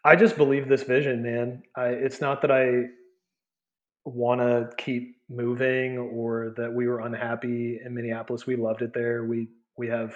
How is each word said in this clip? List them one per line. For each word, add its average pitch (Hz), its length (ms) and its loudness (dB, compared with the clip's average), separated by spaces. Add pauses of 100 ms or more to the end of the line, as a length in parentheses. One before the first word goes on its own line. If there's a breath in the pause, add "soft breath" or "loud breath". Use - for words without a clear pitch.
I 156 120 10
just 196 200 6
believe 139 320 2
this 135 140 4
vision, 127 400 0
man. 120 400 -2 (140)
I, 127 120 0
it's 127 320 -2
not 139 220 0
that 143 80 4
I 127 320 4 (1200)
wanna 120 720 2
keep 123 400 -6 (140)
moving 127 680 0
or 117 580 -4
that 117 180 -6
we 120 140 0
were 120 120 -2
unhappy 120 840 -4
in 123 120 -10
Minneapolis. 117 520 -6
We 127 100 -2
loved 113 260 -2
it 117 100 -4
there. 117 320 -2
We, 117 240 -2 (300)
we 117 100 -6
have 113 280 -4